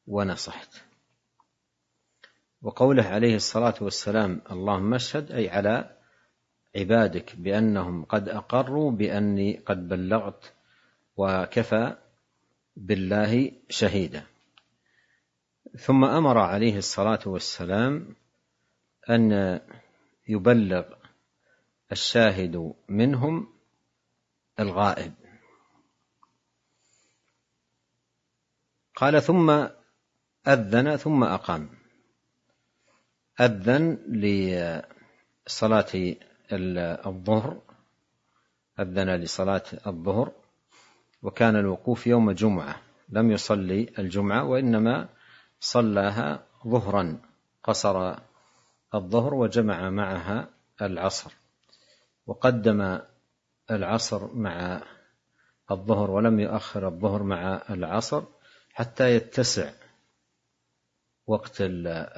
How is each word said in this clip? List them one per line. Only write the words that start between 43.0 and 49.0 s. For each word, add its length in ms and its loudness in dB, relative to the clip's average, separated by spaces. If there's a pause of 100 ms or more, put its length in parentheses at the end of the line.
لم 220 2
يصلي 680 -2
الجمعة، 460 -2
وإنما 640 2 (520)
صلاها 840 0 (200)
ظهراً، 540 0 (420)
قصر 540 -2 (800)
الظهر 400 0